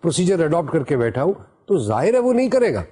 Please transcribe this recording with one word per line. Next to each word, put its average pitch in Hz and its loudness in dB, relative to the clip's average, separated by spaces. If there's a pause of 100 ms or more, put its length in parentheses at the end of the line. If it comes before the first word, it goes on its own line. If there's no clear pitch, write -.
پروسیجر 170 0
اڈاپٹ 156 -2
کر 156 0
کے 135 -2
بیٹھا 120 0
ہوں، 185 0 (340)
تو 202 2
ظاہر 117 0
ہے 254 2
وہ 247 0
نہیں 254 2
کرے 233 2
گا۔ 95 -4